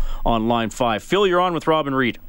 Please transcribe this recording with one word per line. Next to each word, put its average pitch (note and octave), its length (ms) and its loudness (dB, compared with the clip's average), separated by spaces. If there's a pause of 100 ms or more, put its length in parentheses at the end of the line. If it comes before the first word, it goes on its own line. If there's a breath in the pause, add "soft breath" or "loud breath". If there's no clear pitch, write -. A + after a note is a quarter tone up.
(240 loud breath)
on A2+ 240 2
line A#2 220 0
five. A2+ 320 0
Phil, G3+ 240 2
you're F3+ 160 2
on F3+ 140 0
with D3+ 100 -6
Rob D#3 220 2
and C#3 80 -2
Reed. B2+ 340 0